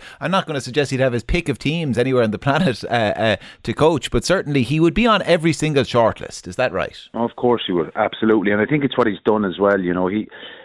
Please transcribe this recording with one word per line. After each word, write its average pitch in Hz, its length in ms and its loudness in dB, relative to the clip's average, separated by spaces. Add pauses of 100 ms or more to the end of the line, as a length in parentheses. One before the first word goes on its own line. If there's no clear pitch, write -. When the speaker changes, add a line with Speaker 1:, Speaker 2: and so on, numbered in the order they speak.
(200)
Speaker 1:
I'm 147 120 -4
not 190 160 0
gonna 143 140 -4
suggest 135 300 -2
he'd 131 100 0
have 131 120 2
his 117 100 -4
pick - 260 -2
of 123 100 -4
teams 147 380 -2
anywhere 123 260 2
on 107 80 2
the 101 80 -6
planet, 143 460 0
uh, - 20 -12
uh, 110 480 0 (280)
to 113 100 -4
coach, 151 380 2
but 120 140 0
certainly 147 380 0
he 139 160 -2
would 165 140 4
be 226 120 2
on 214 180 2
every 165 300 2
single 147 300 0
shortlist. - 640 0
Is 92 80 -14
that 127 160 0
right? 87 260 -4 (160)
Speaker 2:
Of 117 220 -2
course 120 320 0
he 95 60 -2
would, 80 220 -2
absolutely. 107 560 2
And 104 100 2
I 104 40 2
think 147 180 0
it's 135 140 -2
what 120 100 2
he's 98 160 -4
done 107 220 2
as 87 140 -4
well. 101 200 4
You 87 140 0
know, 90 140 0
he, 104 200 -4 (380)